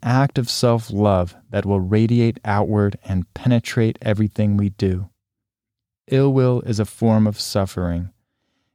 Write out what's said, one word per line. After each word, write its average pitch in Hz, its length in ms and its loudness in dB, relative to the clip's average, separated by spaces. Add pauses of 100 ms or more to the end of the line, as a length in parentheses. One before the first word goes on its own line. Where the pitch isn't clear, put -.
act 131 340 0
of 123 100 -2
self-love 104 840 0 (160)
that 98 160 -2
will 98 140 0
radiate 113 640 2
outward 104 600 0
and 92 300 -4
penetrate 117 680 0
everything 104 540 0
we 101 140 0
do. 95 400 -4 (960)
Ill 139 240 2
will 127 280 2
is 110 180 -4
a 107 60 0
form 110 420 0
of 104 140 -4
suffering, 90 680 -4 (640)